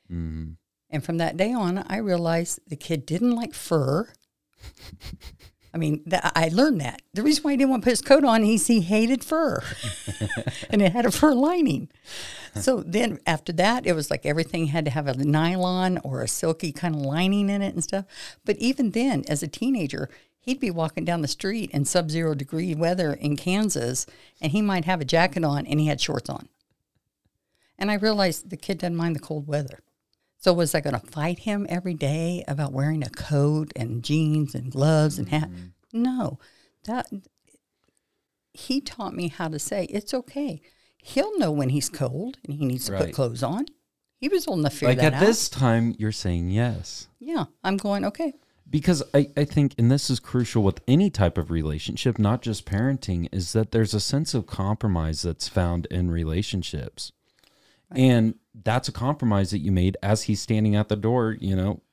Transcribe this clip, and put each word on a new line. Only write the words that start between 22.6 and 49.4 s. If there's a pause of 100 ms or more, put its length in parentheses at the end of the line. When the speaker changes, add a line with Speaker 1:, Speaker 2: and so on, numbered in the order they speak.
Speaker 2:
weather
in
Kansas, (360)
and
he
might
have
a
jacket
on
and
he
had
shorts
on. (1300)
And
I
realized
the
kid
doesn't
mind
the
cold
weather. (580)
So
was
I
gonna
fight
him
every
day
about
wearing
a
coat
and
jeans
and
gloves
and
hat?
Speaker 1:
Mm-hmm. (360)
Speaker 2:
No. (460)
That, (1400)
he
taught
me
how
to
say,
"It's
okay." (400)
He'll
know
when
he's
cold
and
he
needs
to
put
Speaker 1:
Right.
Speaker 2:
clothes
on. (500)
He
was
old
enough
to
figure
Speaker 1:
Like,
Speaker 2:
that
Speaker 1:
at
Speaker 2:
out.
Speaker 1:
this
time,
you're
saying
yes. (120)
Speaker 2:
Yeah, (180)
I'm
going,
"Okay." (360)
Speaker 1:
Because (100)
I,
I